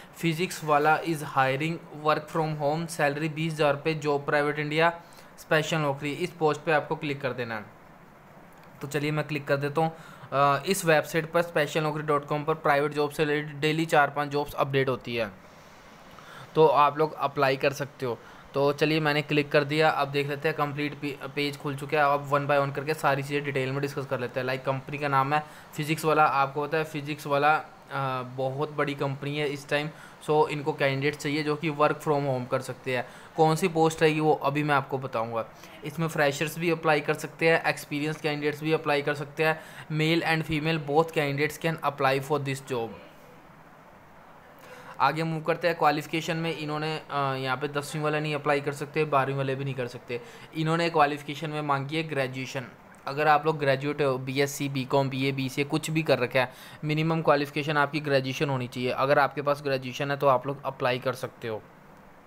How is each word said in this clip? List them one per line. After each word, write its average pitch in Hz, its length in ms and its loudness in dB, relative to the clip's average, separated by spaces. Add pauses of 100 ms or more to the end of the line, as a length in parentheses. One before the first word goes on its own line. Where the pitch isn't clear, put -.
(180)
"फिजिक्स 170 460 -2
वाला 151 380 4
is 165 160 -2 (200)
hiring, 139 360 2 (340)
work 156 280 0
from 156 260 0
home, 156 260 0
सैलरी 147 420 0
बीस 156 240 -4
हज़ार 147 200 2
रुपये, 160 200 -2
जॉब 147 320 0
प्राइवेट 147 340 2
इंडिया, 160 420 2 (380)
स्पेशल 156 380 2
नौकरी।" 143 360 -2
इस 170 160 -4
पोस्ट 151 320 0
पे 165 100 -2
आपको 151 240 2
क्लिक 143 260 -6
कर 127 120 -2
देना 117 220 -6
है। 104 100 -8 (1160)
तो 147 60 -10
चलिए 147 240 -2
मैं 151 160 -2
क्लिक 147 200 -6
कर 143 100 2
देता 143 240 -2
हूँ। 160 100 2 (420)
अ, 139 320 4
इस 185 200 0
वेबसाइट 156 460 2
पर 170 100 2
स्पेशल 156 420 0
नौकरी 151 200 -2
डॉट 147 220 0
कॉम 147 180 -2
पर 156 100 0
प्राइवेट 151 380 2
जॉब 147 180 0
से 156 160 0
रिलेटेड 147 340 -2
डेली 156 260 2
चार 147 240 6
पाँच 143 200 -4
जॉब्स 143 240 -2
अपडेट 135 360 2
होती 120 260 -4
है, 107 160 -2 (1200)
तो 156 120 8
आप 143 300 6
लोग 156 160 0
अप्लाई 139 440 0
कर 139 160 0
सकते 135 320 -8
हो। 117 140 -4 (340)
तो 143 200 2
चलिए 156 260 2
मैंने 151 220 0
क्लिक 151 300 0
कर 147 120 4
दिया। 151 260 2
अब 139 180 0
देख 139 200 -2
लेते 143 200 -2
हैं, 151 100 -2
कंप्लीट 147 360 -2
पे-, 143 420 -8
पेज 143 220 -2
खुल 143 180 -6
चुका 143 220 -2
है। 143 160 4
अब 143 180 -2
one 143 160 2
by 143 180 4
one 139 100 -4
करके 147 180 -4
सारी 143 300 0
चीज़ें 143 200 -2
डिटेल 135 280 -2
में 139 100 -2
डिस्कस 139 240 -4
कर 131 140 -4
लेते 123 200 -4
हैं। 127 80 -4
लाइक 131 180 -4
कंपनी 139 320 -4
का 147 100 -4
नाम 139 260 2
है 151 100 2 (300)
फिजिक्स 156 320 -2
वाला, 151 200 6
आपको 139 420 0
पता 160 100 -2
है 156 60 0
फिजिक्स 151 440 -8
वाला, 143 280 4
अ, 151 80 -2 (600)
बहुत 131 480 -4
बड़ी 147 220 -2
कंपनी 143 440 -4
है 147 120 0
इस 143 200 -8
टाइम। 151 200 0 (400)
So 151 200 6
इनको 147 240 -2
कैंडिडेट्स 139 440 0
चाहिए 151 260 -2
जो 147 120 0
कि 151 160 -4
work 147 220 4
from 147 260 0
home 127 320 -2
कर 131 80 0
सकते 127 380 -6
हैं। 120 100 -4 (300)
कौन 160 180 6
सी 180 120 0
पोस्ट 160 340 2
रहेगी 156 180 6
वो 156 140 4
अभी 143 300 0
मैं 147 120 4
आपको 135 220 0
बताऊंगा। 117 480 -4 (400)
इसमें 160 220 -4
फ्रेशर्स 151 520 0
भी 170 120 2
अप्लाई 160 300 2
कर 151 120 0
सकते 156 360 0
हैं, 165 140 4
एक्सपीरियंस 151 580 -2
कैंडिडेट्स 147 420 -2
भी 156 100 2
अप्लाई 151 280 0
कर 143 120 0
सकते 147 300 -4
हैं। 156 160 2 (380)
Male 160 280 2
and 160 260 0
female 156 400 -2
both 160 260 2
candidates 147 480 -2
can 156 260 -2
apply 139 400 0
for 139 180 0
this 131 220 -6
job। 117 160 -2 (2000)
आगे 151 240 2
मूव 160 180 -4
करते 165 260 -2
हैं। 165 100 0
क्वालिफिकेशन 156 600 0
में 165 200 -4
इन्होंने, 151 440 -6 (100)
अ, 139 240 0
यहाँ 131 220 -2
पे 147 100 -4
दसवीं 143 340 -4
वाले 151 180 0
नहीं 151 160 -2
अप्लाई 143 260 2
कर 143 100 -4
सकते, 151 340 -2
बारहवीं 139 300 2
वाले 135 200 -2
भी 139 80 -6
नहीं 135 100 -4
कर 123 140 -4
सकते। 120 340 -8 (340)
इन्होंने 160 340 2
क्वालिफिकेशन 147 600 0
में 151 120 -6
मांगी 139 360 -2
है 165 60 0
ग्रेजुएशन। 131 640 -4 (420)
अगर 147 200 0
आप 151 180 6
लोग 156 140 0
ग्रेजुएट 143 420 0
हो, 135 160 2
बीएससी, 139 520 -2
बीकॉम, 135 400 2
बीए, 131 220 0
बीसीए, 135 340 -2
कुछ 156 240 -2
भी 160 140 0
कर 135 160 4
रखा 123 200 0
है, 123 140 0 (300)
मिनिमम 156 380 0
क्वालिफिकेशन 147 560 2
आपकी 143 220 2
ग्रेजुएशन 139 500 0
होनी 127 180 -2
चाहिए। 123 220 -4
अगर 135 300 2
आपके 139 220 0
पास 143 220 0
ग्रेजुएशन 135 480 -4
है 143 60 -2
तो 139 100 2
आप 127 200 4
लोग 139 180 -6
अप्लाई 131 340 -2
कर 127 140 -2
सकते 120 340 -10
हो। 107 140 -6 (640)